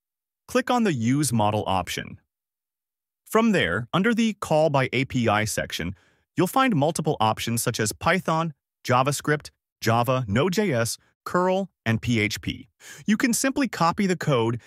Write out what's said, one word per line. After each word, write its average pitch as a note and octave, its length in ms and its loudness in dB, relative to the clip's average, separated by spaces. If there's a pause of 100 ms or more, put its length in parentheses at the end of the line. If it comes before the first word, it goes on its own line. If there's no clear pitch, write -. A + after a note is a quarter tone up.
(480)
Click B3+ 240 0
on B3 120 2
the G3 100 2
Use B2+ 400 0
Model G#2 340 2
option. - 520 -4 (1080)
From A3+ 260 2
there, A2+ 420 0
under G3+ 200 2
the A3 260 0
Call D#3 300 2
by C3+ 240 2
A B2+ 120 0
P A#2+ 220 0
I G#2+ 160 2
section, - 500 -6 (440)
you'll F3 100 2
find C4 280 2
multiple D3+ 440 0
options A2+ 420 0
such A#2+ 200 -2
as G#2+ 100 -2
Python, E3 600 -2 (320)
JavaScript, C#3 640 0 (320)
Java, A#2+ 460 0
Node.js, C#3 680 0 (280)
curl, F#3 440 0 (160)
and A2+ 160 0
P A#2+ 180 0
H G#2 220 -2
P. - 280 -10 (360)
You G#3+ 120 2
can A#3 160 2
simply C4+ 340 0
copy F3 400 0
the F3+ 100 0
code A#2 500 0